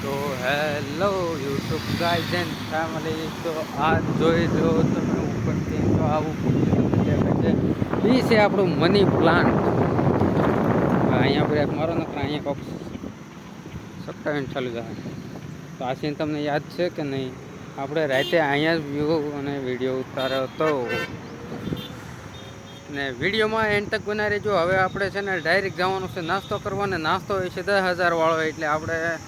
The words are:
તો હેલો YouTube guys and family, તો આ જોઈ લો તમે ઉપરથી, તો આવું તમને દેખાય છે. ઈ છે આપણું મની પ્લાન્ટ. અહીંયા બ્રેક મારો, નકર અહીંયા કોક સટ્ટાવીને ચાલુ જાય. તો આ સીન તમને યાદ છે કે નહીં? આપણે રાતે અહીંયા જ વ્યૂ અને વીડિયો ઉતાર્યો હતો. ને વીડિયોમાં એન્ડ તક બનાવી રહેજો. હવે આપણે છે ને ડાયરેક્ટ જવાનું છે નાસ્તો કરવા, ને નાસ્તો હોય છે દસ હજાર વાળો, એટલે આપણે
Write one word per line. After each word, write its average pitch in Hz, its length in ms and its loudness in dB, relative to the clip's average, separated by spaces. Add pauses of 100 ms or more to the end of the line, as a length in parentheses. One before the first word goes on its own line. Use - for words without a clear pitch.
તો 139 100 -2 (300)
હેલો 147 680 0 (320)
YouTube 139 440 -2 (160)
guys 170 360 0
and 156 140 -2 (160)
family, 160 480 -2 (260)
તો 165 100 -2 (340)
આ 160 100 4 (240)
જોઈ 165 340 4
લો 160 160 4 (220)
તમે - 320 0
ઉપરથી, - 580 -2 (120)
તો 151 80 2 (100)
આવું 156 260 0
તમને - 220 2 (460)
દેખાય - 340 2
છે. 123 100 4 (640)
ઈ 254 160 6
છે 233 60 6 (100)
આપણું 196 260 4 (120)
મની 190 240 6 (100)
પ્લાન્ટ. 165 380 4 (1600)
અહીંયા 139 340 2
બ્રેક 147 180 2 (100)
મારો, 160 200 0
નકર 156 240 -4
અહીંયા 143 240 -4
કોક 143 120 -4 (1500)
સટ્ટાવીને 147 480 -4
ચાલુ 127 240 -4
જાય. 107 360 -8 (640)
તો - 80 -10
આ 131 140 -2
સીન 151 180 -4
તમને 151 300 -2
યાદ 147 260 -2
છે 175 120 0 (100)
કે 160 80 -6
નહીં? 135 280 -4 (500)
આપણે 147 300 -2
રાતે 139 300 2
અહીંયા 156 400 4
જ - 100 -6
વ્યૂ 147 480 0
અને 139 140 -4 (120)
વીડિયો 127 380 0
ઉતાર્યો 131 440 -2
હતો. 156 200 0 (2250)
ને 139 80 -4 (180)
વીડિયોમાં 214 560 2
એન્ડ 208 140 -2
તક 214 140 -2
બનાવી 208 280 0
રહેજો. 208 260 -2
હવે 175 180 2
આપણે 190 380 2
છે 202 60 -2
ને 196 180 -2
ડાયરેક્ટ 170 420 0
જવાનું 190 320 -2
છે 185 160 -6
નાસ્તો 196 260 -2 (100)
કરવા, 202 280 -2
ને 180 40 -2 (100)
નાસ્તો 175 260 0
હોય 185 220 -2
છે 185 120 -6
દસ 196 200 4
હજાર 175 320 2
વાળો, 160 180 4 (120)
એટલે 156 240 -4
આપણે 165 240 -2 (300)